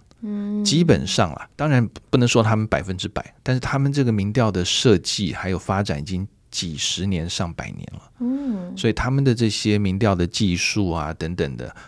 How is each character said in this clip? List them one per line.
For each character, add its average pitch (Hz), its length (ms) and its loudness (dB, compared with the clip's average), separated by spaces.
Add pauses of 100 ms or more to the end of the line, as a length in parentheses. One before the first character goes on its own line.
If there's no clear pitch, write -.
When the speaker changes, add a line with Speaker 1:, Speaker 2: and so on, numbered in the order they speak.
(220)
Speaker 1:
嗯。 208 420 -4
Speaker 2:
基 208 200 2
本 101 240 4
上 90 240 0
啦， - 240 -12
当 147 120 -2
然 123 220 4 (220)
不 131 80 4
能 123 80 6
说 117 160 4
他 113 120 4
们 107 120 0
百 73 160 0
分 92 120 -6
之 - 120 -6
百， - 340 -8
但 127 140 0
是 127 40 -2
他 135 200 -2
们 139 120 2
这 143 120 2
个 123 80 4
民 104 200 0
调 110 200 2
的 92 120 0
设 107 360 4
计 87 340 -2
还 - 160 -6
有 92 80 -2
发 98 240 -2
展 92 180 -2
已 73 40 -6
经 92 240 -4 (260)
几 82 240 -6
十 - 280 -4
年、 87 240 0
上 87 240 -4
百 - 180 -10
年 50 100 -12 (100)
了。 - 100 -14 (180)
Speaker 1:
嗯。 240 580 -4
Speaker 2:
所 120 120 0
以 107 40 0
他 110 160 -2
们 135 140 2
的 131 100 4
这 113 160 2
些 104 280 0
民 98 220 0
调 101 140 4
的 87 120 2
技 87 300 0
术 92 360 0
啊 80 220 -4
等 85 220 -6
等 73 220 -2
的， 62 180 -12 (120)